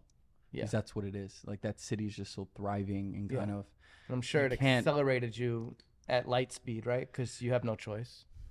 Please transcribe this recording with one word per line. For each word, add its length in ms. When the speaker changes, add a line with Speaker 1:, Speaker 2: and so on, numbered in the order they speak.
Speaker 1:
'Cause 80
Speaker 2:
Yeah. 60
Speaker 1:
that's 280
what 120
it 100
is. 300
Like, 160
that 180
city's 340
just 180
so 220
thriving 600
and 140
Speaker 2:
Yeah. 100
Speaker 1:
kind 120
of 140
Speaker 2:
And 60
I'm 80
sure 240
Speaker 1:
you 60
Speaker 2:
it 80
Speaker 1:
can't 260
Speaker 2:
accelerated 500
you 400
at 200
light 240
speed, 340
right? 260
'Cause 280
you 120
have 120
no 100
choice. 520